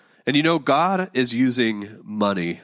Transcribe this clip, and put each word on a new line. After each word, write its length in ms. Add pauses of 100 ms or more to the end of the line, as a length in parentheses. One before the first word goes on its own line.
(240)
And 100
you 60
know, 160
God 560
is 220
using 680
money 600